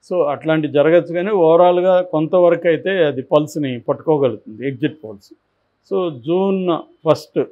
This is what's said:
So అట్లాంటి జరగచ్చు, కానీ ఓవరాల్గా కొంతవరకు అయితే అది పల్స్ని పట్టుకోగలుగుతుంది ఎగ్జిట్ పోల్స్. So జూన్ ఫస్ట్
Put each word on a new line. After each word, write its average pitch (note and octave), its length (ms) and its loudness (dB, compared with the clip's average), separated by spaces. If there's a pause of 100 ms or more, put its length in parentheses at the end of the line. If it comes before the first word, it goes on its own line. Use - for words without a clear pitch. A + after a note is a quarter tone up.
(120)
So F3 120 0
అట్లాంటి D3 440 -2
జరగచ్చు, D#3+ 460 2
కానీ F3+ 180 -4
ఓవరాల్గా F3+ 680 4
కొంతవరకు F3 680 0
అయితే E3 240 0
అది D3 300 0
పల్స్ని D3 580 -2
పట్టుకోగలుగుతుంది C3 880 -4
ఎగ్జిట్ C#3 360 -6
పోల్స్. G#2+ 300 -18 (600)
So E3+ 320 -4
జూన్ F#3 520 -2 (320)
ఫస్ట్ - 300 -2 (120)